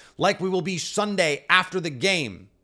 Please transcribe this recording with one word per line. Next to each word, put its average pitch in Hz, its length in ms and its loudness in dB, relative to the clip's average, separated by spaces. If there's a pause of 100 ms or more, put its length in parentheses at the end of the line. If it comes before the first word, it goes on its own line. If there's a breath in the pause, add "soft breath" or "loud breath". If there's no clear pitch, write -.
(180 loud breath)
like 185 240 2
we 190 80 -2
will 185 120 0
be 180 160 -4
Sunday 185 720 0
after 185 300 2
the 170 100 -6
game 123 600 -2 (140)